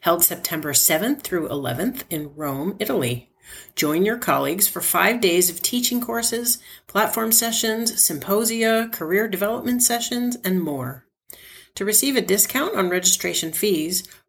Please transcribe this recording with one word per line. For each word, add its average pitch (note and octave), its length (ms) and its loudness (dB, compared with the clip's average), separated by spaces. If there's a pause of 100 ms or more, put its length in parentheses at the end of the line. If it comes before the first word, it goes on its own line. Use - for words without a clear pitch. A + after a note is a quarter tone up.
held F3 240 2
September D#3 480 -4
seventh F#3 500 2
through E3+ 260 -2
eleventh C#3+ 600 -2
in D3+ 260 -6
Rome, D3+ 440 -4
Italy. C#3 520 -2 (440)
Join D#3 300 2
your A3+ 140 0
colleagues D3+ 500 0
for - 120 -6
five F#3+ 400 2
days F3+ 300 4
of - 100 -10
teaching B3 400 0
courses, A#3 640 -2 (240)
platform A3 460 0
sessions, A3+ 720 2
symposia, A3+ 920 2
career F#3 340 0
development A3+ 560 0
sessions, A#3+ 640 -2
and F#3 180 2
more. B2+ 440 -6 (680)
To G3 100 -4
receive B3+ 320 2
a G#3 60 2
discount B3+ 520 0
on F#3 140 2
registration F3 640 0
fees, F3+ 560 0 (200)